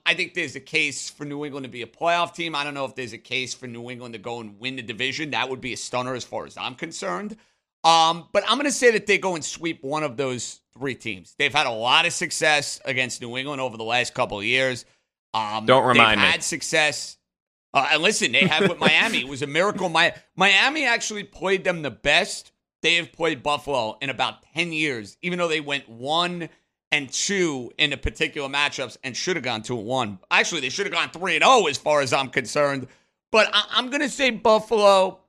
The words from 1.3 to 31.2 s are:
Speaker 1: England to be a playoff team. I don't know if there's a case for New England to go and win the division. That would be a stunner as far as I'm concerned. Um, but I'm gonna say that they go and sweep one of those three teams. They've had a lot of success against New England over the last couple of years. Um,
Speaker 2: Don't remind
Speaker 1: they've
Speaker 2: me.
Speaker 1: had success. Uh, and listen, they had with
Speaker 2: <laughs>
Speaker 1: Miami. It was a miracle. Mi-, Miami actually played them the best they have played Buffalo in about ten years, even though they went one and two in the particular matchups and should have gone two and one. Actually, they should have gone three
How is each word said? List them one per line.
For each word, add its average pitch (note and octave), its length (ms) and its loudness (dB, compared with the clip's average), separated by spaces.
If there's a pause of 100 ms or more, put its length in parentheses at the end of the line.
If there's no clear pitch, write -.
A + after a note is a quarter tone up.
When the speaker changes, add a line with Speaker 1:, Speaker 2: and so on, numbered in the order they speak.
Speaker 1:
England C#3 200 -10
to B2 60 -12
be B2 120 -12
a A2 40 -10
playoff E3+ 480 -2
team. E3 200 -6
I C#3+ 80 -2
don't D3 120 -8
know C#3 100 -6
if B2 100 -8
there's B2 180 -10
a A2+ 60 -14
case B2+ 340 -6
for - 140 -14
New A#2 240 -12
England B2 240 -14
to A2+ 40 -12
go A#2+ 220 -10
and G2+ 200 -16
win C3 160 -8
the B2+ 60 -10
division. B2+ 500 -6
That B2 160 -2
would C3 120 -8
be A#2+ 120 -8
a - 40 -10
stunner B2+ 380 -6
as A#2+ 80 -8
far F#2+ 240 -10
as C#2 100 -20
I'm A#2+ 200 -8
concerned. F#3 600 -10 (460)
Um, E3 500 6
but G3+ 140 2
I'm A#3 120 2
gonna C#4+ 120 0
say B3 220 6
that G#3+ 140 -2
they G3 120 4
go F3+ 160 -2
and D3+ 100 -6
sweep - 380 -6
one D3+ 220 -4
of C3 120 -4
those B2+ 440 -4 (180)
three B2+ 160 -4
teams. F#2+ 420 -12
They've C#3+ 160 0
had D3+ 140 2
a B2+ 60 -2
lot B2 340 2
of E3 60 -2
success D3+ 720 0
against B2+ 360 -2
New A#2+ 160 -10
England C3+ 240 -6
over B2 160 -4
the A2 60 -10
last A#2 320 0
couple G#2 240 -2
of G2 60 -4
years. B2+ 400 0 (500)
Um, G#2+ 320 -4
Speaker 2:
Don't B2+ 180 6
remind A#2 360 6
Speaker 1:
they've C#3 60 4
Speaker 2:
me. D#3 60 4
Speaker 1:
had E3+ 120 -4
success. D3+ 720 -2 (580)
Uh, C#3 180 2
and D3+ 100 2
listen, G#3+ 280 2
they B2+ 100 4
had D#3+ 280 4
with F3 100 -4
Speaker 2:
<laughs> - 20 -8
Speaker 1:
Miami. E3 400 2
It B2 80 -6
was C#3 140 -8
a D3 40 -2
miracle. F#3 420 0
Mi-, E3 220 4 (260)
Miami G#3+ 480 4
actually A3 400 -2
played F#3+ 400 0
them F3 180 0
the C#3 80 -4
best D3+ 640 0 (300)
they E3 140 4
have E3+ 160 -2
played D#3+ 300 -2
Buffalo C3+ 580 -2
in C#3 100 -4
about A#2 320 -4 (120)
ten E3+ 180 -2
years, C#3 500 -4
even F3 160 -4
though F3 100 0
they D#3+ 120 -2
went C#3+ 280 -6
one D#3+ 600 -4 (400)
and C#3+ 200 0
two D#3+ 680 -2
in D3 120 2
the C#3 60 -4
particular D3+ 520 -4
matchups C3+ 540 -4
and B2 140 -8
should F3+ 200 -2
have C#3 80 -6
gone A#2 180 -4
two B2 160 -6
and G2+ 80 -10
one. A2+ 320 -2 (120)
Actually, F3 300 2
they B2+ 80 -2
should F#3 160 -4
have E3 100 -6
gone D#3 140 0
three E3+ 260 -4